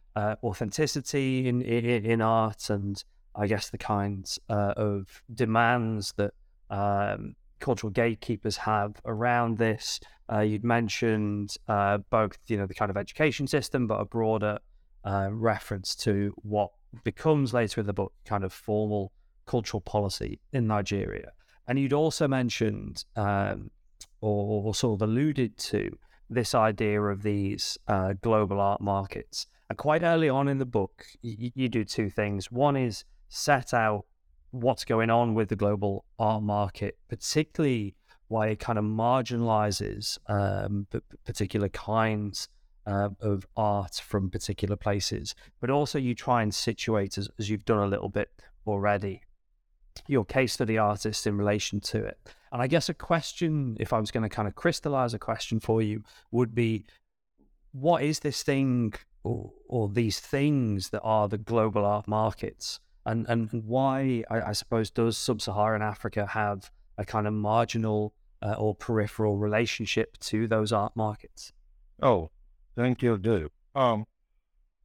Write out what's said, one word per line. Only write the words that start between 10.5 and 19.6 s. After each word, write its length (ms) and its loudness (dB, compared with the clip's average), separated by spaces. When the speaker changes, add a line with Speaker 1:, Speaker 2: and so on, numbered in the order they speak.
Speaker 1:
mentioned, 920 0
uh, 300 4
both, 380 0
you 100 -2
know, 100 0
the 60 -6
kind 180 -2
of 60 -4
education 500 0
system, 400 0
but 140 0
a 60 -2
broader, 520 0
uh, 260 0
reference 640 -2
to 440 2
what 320 0
becomes 500 2
later 260 0
in 60 -2
the 60 0
book 200 -2
kind 180 -2
of 100 -4
formal 600 -2
cultural 340 -2